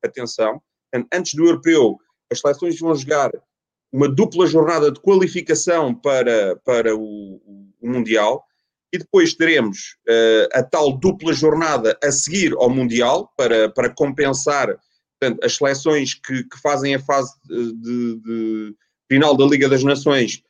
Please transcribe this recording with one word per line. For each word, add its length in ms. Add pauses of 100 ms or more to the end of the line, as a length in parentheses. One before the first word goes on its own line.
atenção, 560 (320)
an-, 200
antes 220
do 100
Europeu, 520 (360)
as 80
seleções 400
vão 160
jogar 340 (600)
uma 160
dupla 380
jornada 440
de 80
qualificação 960
para, 720
para 320
o, 440 (400)
o 80
Mundial, 540 (500)
e 60
depois 340
teremos, 640 (120)
eh, 440
a 120
tal 340
dupla 340
jornada 680
a 80
seguir 440
ao 140
Mundial, 680
para, 320
para 260
compensar, 840 (440)
portanto, 240
as 100
seleções 600
que, 280
que 180
fazem 360
a 20
fase 340 (120)
de, 300
de, 420
de 580 (340)
final 280
da 80
Liga 240
das 160
Nações 640